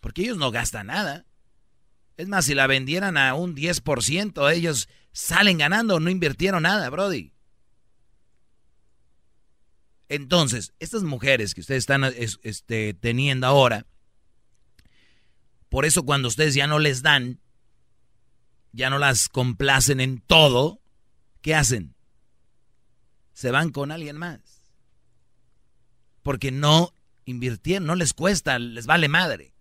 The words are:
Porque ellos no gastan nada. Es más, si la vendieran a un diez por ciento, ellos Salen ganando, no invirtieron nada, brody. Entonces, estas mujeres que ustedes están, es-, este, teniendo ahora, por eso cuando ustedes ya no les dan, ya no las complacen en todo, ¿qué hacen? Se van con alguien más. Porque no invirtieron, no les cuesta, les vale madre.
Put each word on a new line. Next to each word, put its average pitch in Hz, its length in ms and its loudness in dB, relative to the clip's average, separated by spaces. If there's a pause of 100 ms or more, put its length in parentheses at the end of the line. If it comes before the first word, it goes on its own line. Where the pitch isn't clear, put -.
Porque - 220 -8
ellos 226 160 -4
no 139 120 -2
gastan 110 380 -6
nada. 165 380 -6 (880)
Es 180 120 -12
más, 190 160 0
si 143 100 0
la 135 120 4
vendieran 151 500 0
a 135 180 2
un 175 200 -4
diez 156 260 -4
por 131 220 -2
ciento, 160 480 0
ellos 165 380 -2 (240)
Salen 185 460 2
ganando, 185 420 2
no 165 100 0
invirtieron 175 520 -2
nada, 175 280 0
brody. 156 420 -6 (2750)
Entonces, 143 720 -2
estas 208 220 -6
mujeres 131 520 0
que 92 60 -14
ustedes 131 220 -4
están, 139 220 2
es-, 120 380 -4
este, 107 520 -6
teniendo 127 520 -2
ahora, 127 400 4 (1800)
por 135 160 0
eso 156 200 2
cuando 135 240 0
ustedes 151 260 0
ya 143 120 2
no 151 140 2
les 139 220 0
dan, 131 380 2 (1300)
ya 127 180 -2
no 139 80 0
las 139 300 2
complacen 135 720 2
en 131 200 -2
todo, 151 600 6 (600)
¿qué 156 120 0
hacen? 113 400 0 (1400)
Se - 180 -6
van 147 200 0
con 143 220 -8
alguien 151 240 -12
más. 165 240 -14 (1800)
Porque 135 280 -6
no 151 420 2 (320)
invirtieron, 127 640 -6
no 165 80 -2
les 175 180 -2
cuesta, 156 460 -2
les 117 280 -10
vale 156 220 2
madre. 143 520 -2